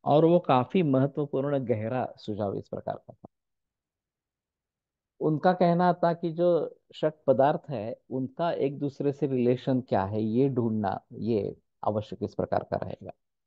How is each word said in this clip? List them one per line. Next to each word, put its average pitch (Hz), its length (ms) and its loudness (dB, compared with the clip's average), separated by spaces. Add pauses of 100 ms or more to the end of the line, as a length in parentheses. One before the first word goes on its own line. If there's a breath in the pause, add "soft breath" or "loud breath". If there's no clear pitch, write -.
और 143 200 4
वो 170 140 6
काफी 151 440 2
महत्वपूर्ण 139 760 0
गहरा 113 580 -4
सुझाव 104 380 -6
इस 104 140 -8
प्रकार - 260 -8
का - 180 -18
था। - 160 -20 (1900)
उनका 156 320 2
कहना 175 400 2
था 170 200 0
कि 170 200 -6
जो 170 460 0 (160)
षट 156 200 -2 (120)
पदार्थ 139 440 2
है 117 260 -6 (140)
उनका 135 420 -4
एक 139 260 -2
दूसरे 143 340 -2
से 139 140 -4
रिलेशन 127 540 0
क्या 107 240 0
है, 107 180 -2
ये 117 260 2
ढूंढना, 110 520 0 (120)
ये 104 440 -2 (280)
आवश्यक 104 380 -4
इस 101 120 -4
प्रकार - 280 -2
का - 140 -4
रहेगा। - 360 -10 (340)